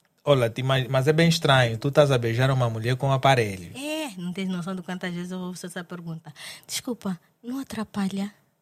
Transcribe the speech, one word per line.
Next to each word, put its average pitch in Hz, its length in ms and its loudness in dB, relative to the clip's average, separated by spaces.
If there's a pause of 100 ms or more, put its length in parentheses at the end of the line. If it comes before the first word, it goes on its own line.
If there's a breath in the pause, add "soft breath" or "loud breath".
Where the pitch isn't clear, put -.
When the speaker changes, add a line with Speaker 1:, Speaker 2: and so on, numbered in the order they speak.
(260)
Speaker 1:
Olha, 131 240 4
te 117 120 -4
ima-, 131 280 2
mas 131 160 2
é 156 60 6
bem 165 160 6
estranho. 131 500 4
Tu 143 120 -2
estás 143 220 6
a 135 60 6
beijar 117 320 2
uma 131 200 2
mulher 113 260 -2
com 139 120 -2
um 139 40 2
aparelho. 107 680 2
Speaker 2:
É, 302 400 -6
não 180 140 -6
tens 190 160 -6
noção 185 260 -4
de 185 80 -6
quantas 180 320 -8
vezes 180 200 -8
eu 185 60 -6
ouço 180 260 -10
essa 180 180 -10
pergunta. 165 500 -12 (320 loud breath)
"Desculpa, - 540 -6 (240)
não 247 160 -8
atrapalha? 202 720 -6 (280)